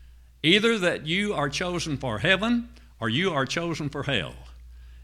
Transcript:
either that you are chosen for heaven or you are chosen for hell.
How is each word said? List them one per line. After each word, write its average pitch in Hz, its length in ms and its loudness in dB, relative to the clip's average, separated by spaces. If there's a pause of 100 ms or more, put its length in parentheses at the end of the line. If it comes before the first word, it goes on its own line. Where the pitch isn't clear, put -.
(420)
either 214 360 6
that 165 280 0
you 202 260 0
are 143 160 0
chosen 170 480 -2
for 117 220 -4
heaven 214 500 2 (300)
or 113 100 -2
you 170 240 2
are 135 140 2
chosen 165 420 -2
for 139 140 -4
hell. 90 320 -2 (680)